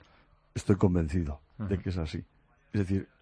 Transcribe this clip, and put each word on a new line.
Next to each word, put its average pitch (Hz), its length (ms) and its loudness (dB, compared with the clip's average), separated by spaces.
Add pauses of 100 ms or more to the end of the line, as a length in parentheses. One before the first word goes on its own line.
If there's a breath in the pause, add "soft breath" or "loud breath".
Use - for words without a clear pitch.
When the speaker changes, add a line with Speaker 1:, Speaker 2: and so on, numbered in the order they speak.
(560 soft breath)
Speaker 1:
Estoy - 220 2
convencido 85 640 2 (160)
de 98 180 -2
Speaker 2:
Ujú. 87 80 -6
Speaker 1:
que - 60 -4
es 90 80 -2
así. 80 260 -6 (500)
Es 104 80 0
decir, 95 260 0 (140)